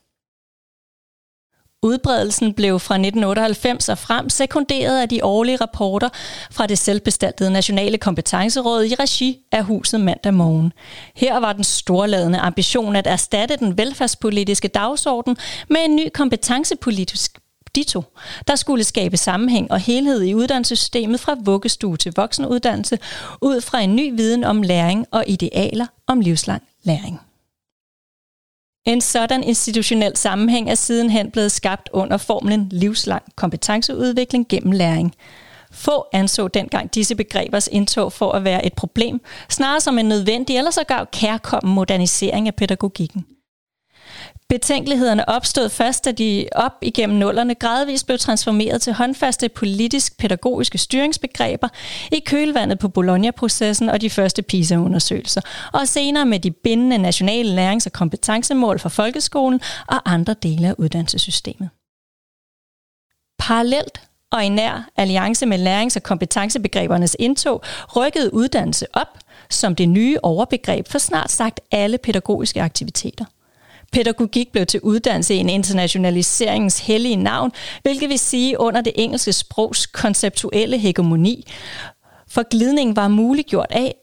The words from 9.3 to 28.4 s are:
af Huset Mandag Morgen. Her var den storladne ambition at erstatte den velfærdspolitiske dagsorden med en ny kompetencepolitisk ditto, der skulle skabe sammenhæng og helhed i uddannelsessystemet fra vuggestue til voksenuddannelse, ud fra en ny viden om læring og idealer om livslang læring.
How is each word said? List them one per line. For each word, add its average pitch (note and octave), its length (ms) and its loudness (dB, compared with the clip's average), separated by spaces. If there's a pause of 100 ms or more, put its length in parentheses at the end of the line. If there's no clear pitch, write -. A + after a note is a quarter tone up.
af A3 120 2
Huset G#3+ 380 0
Mandag G3 320 2
Morgen. E3 400 4 (420)
Her B3 220 2
var A3 160 0
den G3 100 -4
storladne F#3 760 2
ambition G3+ 560 0
at F#3+ 120 2
erstatte G#3+ 480 0
den G3 220 0
velfærdspolitiske G#3+ 880 0
dagsorden A#3+ 680 -2 (320)
med D#4 160 4
en D4+ 100 4
ny D#4 180 2
kompetencepolitisk B3+ 1300 -2 (360)
ditto, C4+ 280 -2 (440)
der C#4+ 80 -2
skulle C4+ 280 0
skabe F#3 340 -2
sammenhæng G#3+ 540 0
og G3 80 0
helhed B3 440 2
i F#3 100 2
uddannelsessystemet A#3+ 840 0
fra D4 200 -2
vuggestue G3 580 0
til E3+ 180 -4
voksenuddannelse, A#3+ 840 0 (420)
ud C4 200 2
fra A#3+ 200 -2
en G3 140 4
ny C4+ 200 2
viden A3+ 280 2
om G#3+ 180 2
læring F3+ 500 2
og A3+ 160 0
idealer G3+ 580 0 (220)
om B3+ 140 2
livslang E3+ 420 0 (200)
læring. E3 380 -2 (1700)